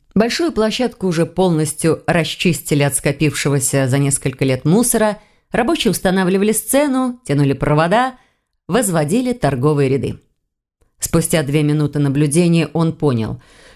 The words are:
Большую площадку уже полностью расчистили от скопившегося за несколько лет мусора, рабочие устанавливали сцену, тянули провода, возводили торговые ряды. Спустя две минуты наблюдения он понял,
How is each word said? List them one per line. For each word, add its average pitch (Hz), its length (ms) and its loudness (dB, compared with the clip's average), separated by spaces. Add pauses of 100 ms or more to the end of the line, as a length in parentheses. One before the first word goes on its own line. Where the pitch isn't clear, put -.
(140)
Большую 240 380 0
площадку 220 540 -2
уже 165 180 0
полностью 160 840 0
расчистили 160 760 0
от 139 120 0
скопившегося 143 920 0
за 135 100 2
несколько 139 460 -2
лет 131 220 -2
мусора, 214 520 2 (320)
рабочие 240 400 0
устанавливали 190 640 0
сцену, 254 720 -2
тянули 139 280 2
провода, 175 640 0 (520)
возводили 196 640 0
торговые 143 560 0
ряды. 120 320 -2 (760)
Спустя 160 440 0
две 143 200 0
минуты 147 360 0
наблюдения 151 760 2
он 165 180 0
понял, 120 480 -2 (360)